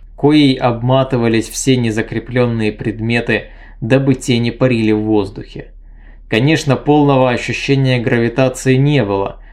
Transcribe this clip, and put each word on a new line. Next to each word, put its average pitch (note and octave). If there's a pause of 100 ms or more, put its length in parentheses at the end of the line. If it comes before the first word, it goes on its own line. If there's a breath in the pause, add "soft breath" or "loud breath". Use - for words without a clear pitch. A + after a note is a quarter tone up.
(160)
коей C#3+
обматывались A#2+
все -
незакреплённые A2+
предметы, A2 (320 loud breath)
дабы C3
те -
не A#2
парили A2+
в G#2+
воздухе. G#2+ (580 soft breath)
Конечно, C3+
полного C#3+
ощущения B2+
гравитации B2
не C#3
было, G2 (120)